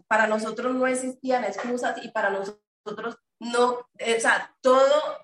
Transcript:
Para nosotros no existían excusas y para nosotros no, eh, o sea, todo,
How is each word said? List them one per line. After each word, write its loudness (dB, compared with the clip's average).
Para 2
nosotros -2
no 0
existían -2
excusas -4
y -14
para -2
nosotros -8
no, 0
eh, 0
o -2
sea, 0
todo, 6